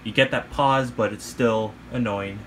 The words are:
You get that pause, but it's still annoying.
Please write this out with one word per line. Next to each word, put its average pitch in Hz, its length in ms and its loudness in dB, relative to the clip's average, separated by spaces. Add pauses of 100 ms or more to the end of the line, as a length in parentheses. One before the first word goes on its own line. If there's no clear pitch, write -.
You 107 80 -6
get 131 200 4
that - 180 -4
pause, 135 400 2
but 107 240 0
it's 104 100 -14
still 110 520 0 (160)
annoying. 101 560 -2